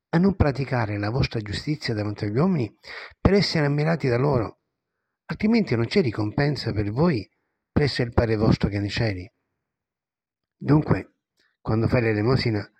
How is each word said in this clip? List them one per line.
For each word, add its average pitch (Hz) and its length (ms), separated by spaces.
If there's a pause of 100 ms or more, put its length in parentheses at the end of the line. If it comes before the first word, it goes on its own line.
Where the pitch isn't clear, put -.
(100)
a 165 80
non 185 180
praticare 120 600
la 104 120
vostra 127 300
giustizia 110 540
davanti 104 300
agli 104 120
uomini 151 400 (440)
per 185 140
essere 165 320
ammirati 147 420
da 120 100
loro, 127 420 (680)
altrimenti 214 500
non 113 100
c'è 202 160
ricompensa 117 680
per 104 180
voi 131 400 (400)
presso 139 320
il 117 100
Padre 113 240
vostro 110 320
che 101 80
è 101 40
nei 101 100
cieli." 98 420 (1200)
Dunque, 131 580 (460)
quando 110 280
fai 123 140
l'elemosina, 110 680 (120)